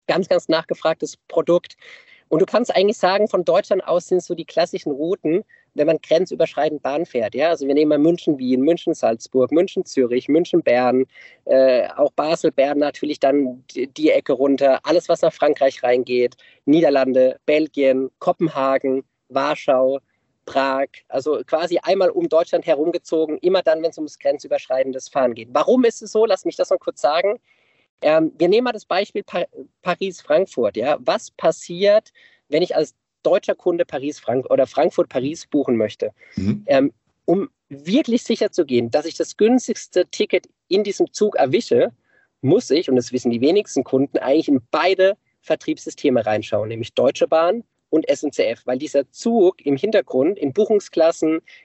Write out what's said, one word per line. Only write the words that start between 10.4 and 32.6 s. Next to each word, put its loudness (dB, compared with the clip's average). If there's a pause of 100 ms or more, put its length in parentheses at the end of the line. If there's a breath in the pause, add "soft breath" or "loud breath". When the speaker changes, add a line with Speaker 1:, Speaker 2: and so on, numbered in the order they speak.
Speaker 1:
Bern, 2 (400 loud breath)
äh, 4
auch 2
Basel, -2
Bern 0
natürlich -4
dann 0 (100)
die, -6
die 0
Ecke 2
runter. 2
Alles, 0
was 0
nach 2
Frankreich 0
reingeht, 0 (300 soft breath)
Niederlande, 2
Belgien, 0
Kopenhagen, -2 (260)
Warschau, 0 (440)
Prag. -2 (200)
Also -2
quasi -2
einmal 2
um -2
Deutschland 0
herumgezogen, -2
immer 0
dann, 0
wenn -2
es -20
ums -12
grenzüberschreitendes -4
Fahren 0
geht. -14
Warum 2
ist 0
es -16
so? 2
Lass -2
mich -4
das -2
noch 0
kurz -10
sagen. 0 (640)
Ähm, 2
wir 2
nehmen 2
mal -4
das -10
Beispiel -4
Pa-, -6 (340)
Paris-Frankfurt. -2
Ja? -2
Was -4
passiert, 0 (360 soft breath)
wenn 0